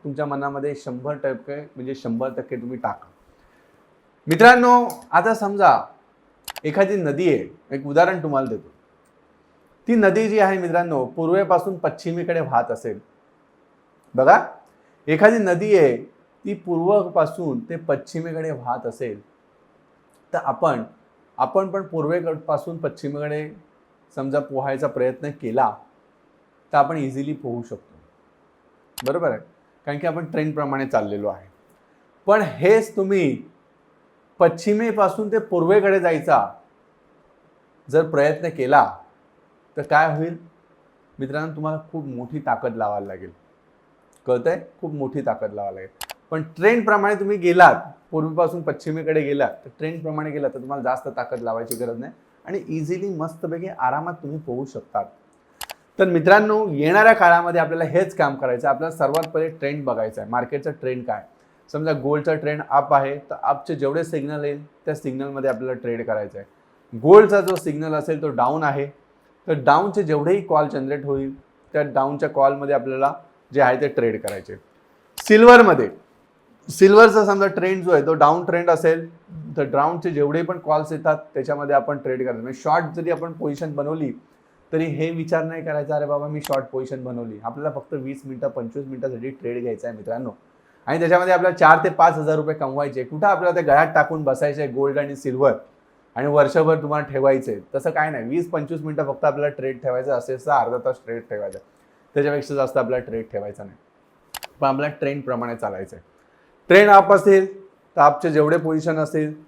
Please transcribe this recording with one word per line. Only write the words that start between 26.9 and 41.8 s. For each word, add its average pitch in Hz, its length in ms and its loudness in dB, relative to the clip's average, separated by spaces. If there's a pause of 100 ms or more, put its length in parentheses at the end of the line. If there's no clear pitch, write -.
इझिली 139 360 -6
पोहू 120 300 -10
शकतो, - 1400 -20
बरोबर 156 240 -2
आहे? - 80 -4 (480)
कारण 143 120 -6
की 170 80 -6
आपण 165 180 -4
ट्रेंडप्रमाणे 151 640 -4
चाललेलो 104 420 -2
आहे. 95 180 -10 (800)
पण 208 160 4
हेच 180 540 2
तुम्ही 190 460 0 (960)
पश्चिमेपासून 208 920 0
ते 226 60 2
पूर्वेकडे 196 640 2
जायचा 156 460 2 (1400)
जर 156 220 2
प्रयत्न 151 380 0
केला 135 420 4 (840)
तर 151 60 -6
काय 151 340 2
होईल? 165 200 -6 (800)
मित्रांनो, 151 380 -8
तुम्हाला 156 220 -6 (140)